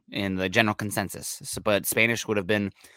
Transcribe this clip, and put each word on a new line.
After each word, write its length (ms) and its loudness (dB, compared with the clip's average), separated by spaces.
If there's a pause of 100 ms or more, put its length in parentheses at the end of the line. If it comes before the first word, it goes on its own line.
(120)
in 240 -2
the 120 0
general 260 4
consensus. 680 -6
So, 180 -10
but 260 2
Spanish 420 2
would 80 0
have 100 0
been 240 0 (260)